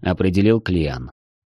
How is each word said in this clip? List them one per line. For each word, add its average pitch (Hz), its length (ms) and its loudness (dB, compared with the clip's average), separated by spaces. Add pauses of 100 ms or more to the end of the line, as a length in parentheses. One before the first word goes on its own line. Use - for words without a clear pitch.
определил 95 580 2
Клиан. 71 500 -4 (380)